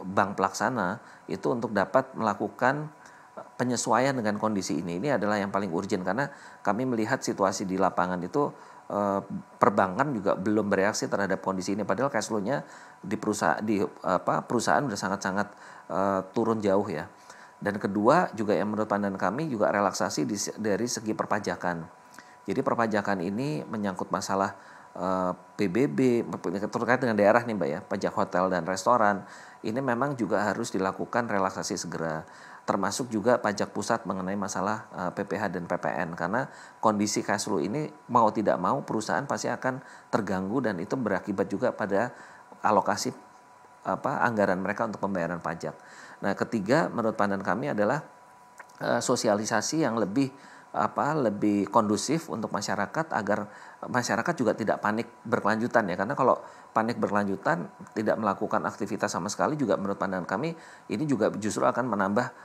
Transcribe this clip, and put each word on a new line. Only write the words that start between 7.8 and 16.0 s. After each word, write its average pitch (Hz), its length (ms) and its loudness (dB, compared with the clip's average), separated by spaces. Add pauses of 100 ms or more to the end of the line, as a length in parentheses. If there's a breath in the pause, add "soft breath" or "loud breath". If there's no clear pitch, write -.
lapangan 90 400 2
itu, 139 320 -2 (400 loud breath)
eh, 98 280 0 (360)
perbankan 107 560 4
juga 98 240 2
belum 107 320 0
bereaksi 101 400 2
terhadap 98 320 0
kondisi 95 320 -2
ini. 101 160 -2
Padahal 120 240 0
cash 107 160 -2
flow-nya 113 320 0 (400 loud breath)
di 104 160 -4
perusa-, 104 480 2
di, 104 160 2 (240)
apa, 92 400 0
perusahaan 113 400 2
udah 104 140 -4
sangat-sangat, 98 500 -2 (400 loud breath)
eh, 95 320 0 (160)